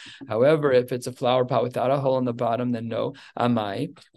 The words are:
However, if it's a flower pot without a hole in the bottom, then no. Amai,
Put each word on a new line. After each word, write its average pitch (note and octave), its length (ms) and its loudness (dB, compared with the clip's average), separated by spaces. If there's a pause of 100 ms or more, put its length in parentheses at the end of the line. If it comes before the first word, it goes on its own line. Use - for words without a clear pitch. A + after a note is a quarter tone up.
(280)
However, C#3+ 440 4
if B2 200 4
it's B2+ 140 -6
a B2+ 80 -8
flower B2+ 320 2
pot B2 160 0
without B2 300 0
a C#3+ 80 2
hole C3 180 0
in B2+ 80 -2
the A#2+ 80 -2
bottom, A#2 300 -2
then A#2+ 240 -4
no. A2+ 260 -4 (240)
Amai, A#2 560 -2 (240)